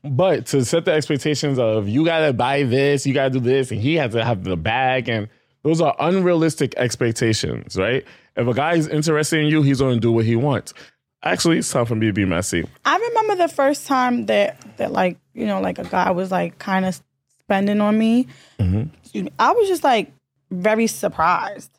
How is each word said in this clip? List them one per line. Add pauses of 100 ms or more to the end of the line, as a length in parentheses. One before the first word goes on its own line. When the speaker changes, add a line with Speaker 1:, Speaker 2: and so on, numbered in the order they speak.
Speaker 1:
But
to
set
the
expectations
of,
you
gotta
buy
this,
you
gotta
do
this,
and
he
has
to
have
the
bag,
and (360)
those
are
unrealistic
expectations,
right? (320)
If
a
guy
is
interested
in
you,
he's
gonna
do
what
he
wants. (520)
Actually,
it's
time
for
me
to
be
messy. (200)
Speaker 2:
I
remember
the
first
time
that, (200)
that,
like, (160)
you
know,
like,
a
guy
was,
like,
kinda (480)
spending
on
me. (320)
Speaker 1:
Mm-hmm. (200)
Speaker 2:
Excuse
me.
I
was
just,
like, (400)
very
surprised.